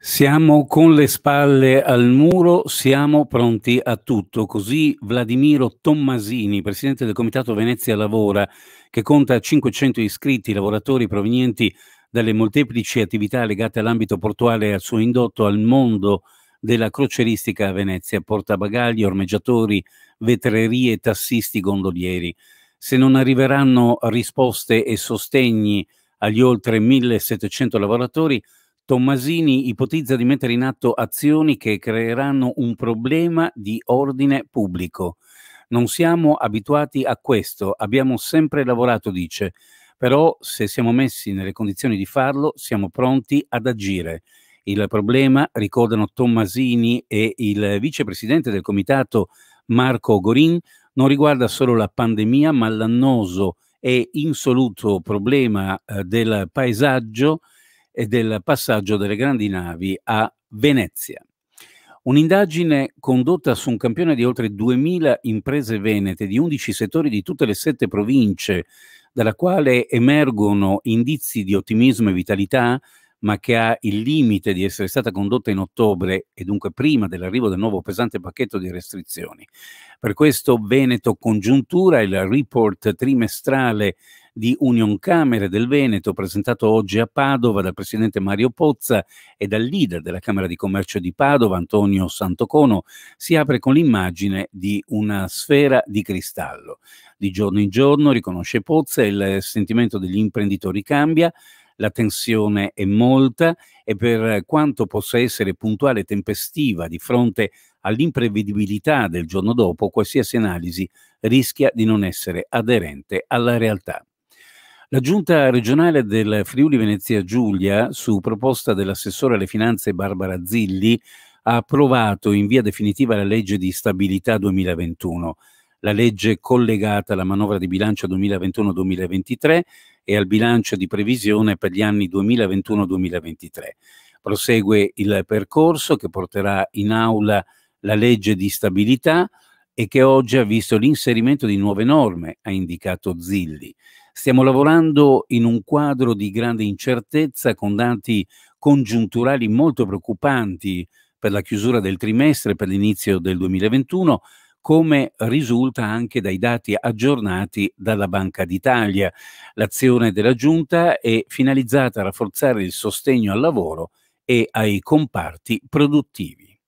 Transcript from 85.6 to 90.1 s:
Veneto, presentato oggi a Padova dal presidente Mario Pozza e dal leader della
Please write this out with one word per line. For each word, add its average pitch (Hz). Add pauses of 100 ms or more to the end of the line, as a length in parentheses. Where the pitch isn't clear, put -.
Veneto, 123
presentato 104
oggi 107
a 113
Padova 123
dal 92
presidente 104
Mario 101
Pozza 131 (300)
e 104
dal 107
leader 123
della 87